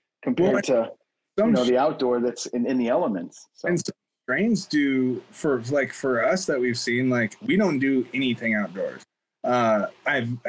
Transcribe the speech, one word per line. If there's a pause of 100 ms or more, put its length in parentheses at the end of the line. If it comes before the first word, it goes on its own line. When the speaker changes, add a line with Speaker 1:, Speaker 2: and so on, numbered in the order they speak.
(240)
Speaker 1:
compared
Speaker 2:
Well,
Speaker 1:
to, (480)
Speaker 2:
some
Speaker 1:
you
know,
Speaker 2:
sh-
Speaker 1:
the
outdoor
that's
in,
in
the
elements.
So.
Speaker 2:
And
some (300)
strains
do, (100)
for,
like,
for
us
that
we've
seen,
like,
we
don't
do
anything
outdoors. (400)
Uh, (200)
I've, (200)